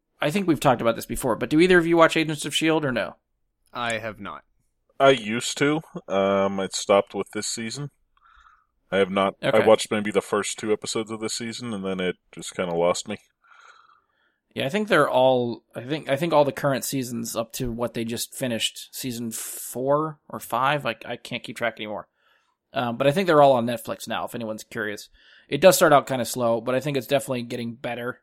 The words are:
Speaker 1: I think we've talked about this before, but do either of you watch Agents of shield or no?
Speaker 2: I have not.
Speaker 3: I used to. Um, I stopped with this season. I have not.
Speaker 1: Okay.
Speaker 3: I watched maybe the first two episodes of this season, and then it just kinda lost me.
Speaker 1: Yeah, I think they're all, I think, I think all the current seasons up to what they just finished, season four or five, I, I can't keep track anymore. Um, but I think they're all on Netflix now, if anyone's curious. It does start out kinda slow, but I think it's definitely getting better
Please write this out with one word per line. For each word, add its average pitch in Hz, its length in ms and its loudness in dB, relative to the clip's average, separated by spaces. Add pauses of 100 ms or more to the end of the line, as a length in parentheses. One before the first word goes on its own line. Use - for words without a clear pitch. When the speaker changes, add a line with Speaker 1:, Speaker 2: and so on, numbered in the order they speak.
(220)
Speaker 1:
I 151 80 0
think 180 180 -2
we've 151 100 2
talked 127 220 4
about 113 160 0
this - 100 -10
before, 117 300 -2
but 120 140 -4
do 151 100 4
either 185 180 6
of 165 80 2
you 170 120 4
watch 160 180 6
Agents 156 300 -4
of 143 80 -8
shield 160 300 2
or 135 60 -2
no? 107 260 -4 (580)
Speaker 2:
I 117 240 -4
have 107 200 -10
not. 85 240 -14 (560)
Speaker 3:
I 135 120 6
used 117 480 -2
to. 151 240 2 (260)
Um, 98 500 2
I 95 140 -2
stopped - 420 2
with 98 180 -6
this 107 160 -6
season. 120 420 -8 (1000)
I 92 80 0
have 95 120 2
not. 98 320 2
Speaker 1:
Okay. 135 200 4
Speaker 3:
I 113 40 4
watched 110 240 6
maybe 104 220 -2
the 98 100 2
first - 360 -4
two 107 140 -2
episodes 107 380 -4
of 110 100 -8
this 110 140 -6
season, 117 400 -8
and 95 100 -8
then 95 160 -4
it 92 160 -2 (160)
just - 220 -14
kinda 90 200 -4
lost 87 340 0
me. 104 100 -8 (1400)
Speaker 1:
Yeah, 120 120 -4
I - 20 -2
think 208 180 -2
they're 165 240 4
all, 123 540 2 (100)
I 113 80 -12
think, 139 260 -8
I 135 80 0
think 165 160 -2
all 147 120 6
the 135 80 -2
current 135 320 -2
seasons 117 500 -6
up 117 200 -6
to 123 180 -4
what 117 220 -4
they 117 100 -4
just 113 300 -8
finished, - 580 -6
season 117 400 -8
four 143 960 -4
or 113 100 -12
five, 131 480 -2
I, 113 80 -4 (100)
I 120 120 -8
can't 117 260 -10
keep 120 140 -14
track 117 200 -2
anymore. 104 320 -10 (640)
Um, 120 240 -2
but 131 100 2
I 143 60 6
think 190 140 0
they're 151 160 8
all 139 100 10
on 120 140 4
Netflix 117 420 -6
now, 98 160 -4
if - 100 -10
anyone's 110 300 -8
curious. 107 440 -8 (400)
It 143 120 -2
does 180 160 8
start 160 160 6
out 135 140 6
kinda 127 180 -2
slow, 117 360 0
but 127 140 -4
I 131 60 2
think 143 160 -4
it's 123 100 -4
definitely 135 360 -2
getting 117 320 -8
better 120 480 -8